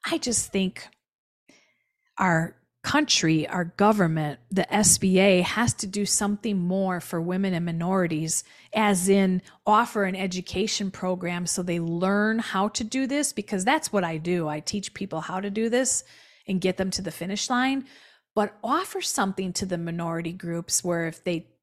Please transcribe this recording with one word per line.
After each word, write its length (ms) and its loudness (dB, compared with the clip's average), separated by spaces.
I 80 0
just 340 -2
think 360 -2
our 380 2
country, 640 2
our 160 -2
government, 760 2
the 220 0
S 260 6
B 200 4
A 240 6
has 320 0
to 120 -6
do 200 -4
something 500 0
more 440 0
for 200 -4
women 320 0
and 140 0
minorities, 800 0
as 360 2
in 340 4
offer 380 4
an 120 -2
education 760 -4
program 560 -4
so 160 -4
they 180 -2
learn 580 0
how 300 0
to 160 -4
do 220 -2
this, 260 -2
because 320 -4
that's 280 0
what 120 2
I 120 -4
do. 320 -2
I 120 -4
teach 340 -8
people 260 -6
how 200 -6
to 100 -6
do 180 -2
this 340 0
and 140 0
get 180 0
them 140 -2
to 100 -6
the 80 -6
finish 400 -6
line, 360 0
but 300 0
offer 380 -2
something 520 -2
to 120 -4
the 120 -4
minority 540 -4
groups 500 -4
where 240 0
if 180 -8
they 240 -4